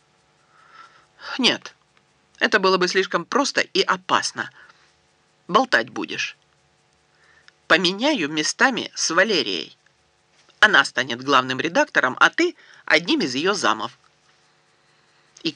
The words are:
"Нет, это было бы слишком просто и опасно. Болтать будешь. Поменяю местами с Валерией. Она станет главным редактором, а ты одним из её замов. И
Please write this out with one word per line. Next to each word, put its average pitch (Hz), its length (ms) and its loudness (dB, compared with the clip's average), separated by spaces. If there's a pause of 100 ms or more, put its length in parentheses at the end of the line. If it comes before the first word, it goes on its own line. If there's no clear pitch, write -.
(1400)
"Нет, 190 360 0 (680)
это 226 180 2
было 190 200 2
бы 180 100 0
слишком 185 360 -2
просто - 360 -2
и - 220 0
опасно. - 680 -4 (960)
Болтать 170 440 0
будешь. - 460 -8 (1300)
Поменяю 196 600 0
местами 160 680 -2
с - 160 -4
Валерией. 160 640 0 (800)
Она 139 260 4
станет 123 380 -4
главным 131 380 2
редактором, 165 580 0
а 165 120 6
ты 339 260 -2 (280)
одним 175 360 0
из 131 160 -2
её 180 180 0
замов. 110 420 -2 (1500)
И 156 120 -20